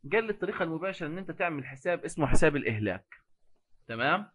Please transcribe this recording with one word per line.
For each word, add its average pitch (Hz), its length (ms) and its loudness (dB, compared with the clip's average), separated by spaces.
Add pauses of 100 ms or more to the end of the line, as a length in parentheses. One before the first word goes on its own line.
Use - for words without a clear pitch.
(120)
قال 226 120 2
لي 220 60 -6
الطريقة 196 320 -4
المباشرة 170 440 -4
إن 160 120 -6
أنت 190 120 -10
تعمل 160 360 -4
حساب 170 380 -6
اسمه 160 220 0
حساب 143 300 8
الإهلاك، 107 580 -2 (760)
تمام؟ 143 460 0